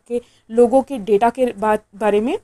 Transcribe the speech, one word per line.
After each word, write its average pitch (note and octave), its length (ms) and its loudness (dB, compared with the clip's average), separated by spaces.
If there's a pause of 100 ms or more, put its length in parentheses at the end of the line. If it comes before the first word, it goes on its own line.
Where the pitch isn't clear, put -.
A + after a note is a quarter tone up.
के A#3+ 140 -6 (300)
लोगों A#3+ 300 4
के C4+ 160 -10
डेटा G#3 320 0
के B3+ 160 -2
बात, G#3+ 380 -2 (120)
बारे G#3 260 0
में। D4+ 220 -4